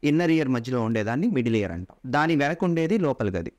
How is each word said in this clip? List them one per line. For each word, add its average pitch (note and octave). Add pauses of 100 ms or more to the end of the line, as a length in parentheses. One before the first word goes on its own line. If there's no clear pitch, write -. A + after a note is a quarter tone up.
ఇన్నర్ D#3+
ఇయర్ D#3+
మధ్యలో B2+
ఉండేదాన్ని A2+
మిడిల్ B2
ఇయర్ G2+
అంటాం. F2+
దాని D3+
వెనక D3
ఉండేది E3+
లోపల C#3
గది. F2+